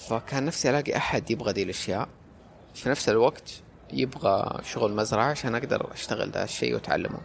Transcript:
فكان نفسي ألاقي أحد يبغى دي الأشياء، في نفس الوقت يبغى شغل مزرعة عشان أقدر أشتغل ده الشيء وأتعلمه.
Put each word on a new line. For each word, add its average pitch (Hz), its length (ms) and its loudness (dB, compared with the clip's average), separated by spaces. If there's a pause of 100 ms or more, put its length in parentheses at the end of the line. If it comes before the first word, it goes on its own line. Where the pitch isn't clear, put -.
فكان 123 360 -2
نفسي 151 260 0
ألاقي 143 260 2
أحد - 340 0
يبغى 113 220 0
دي 98 100 0
الأشياء، 92 460 -2 (640)
في - 140 -4
نفس 135 200 2
الوقت 113 420 4 (420)
يبغى 127 720 0
شغل 110 280 0
مزرعة 110 380 2
عشان 139 240 -2
أقدر 127 380 -2
أشتغل - 380 -4
ده 95 140 -2
الشيء - 300 -2
وأتعلمه. - 500 0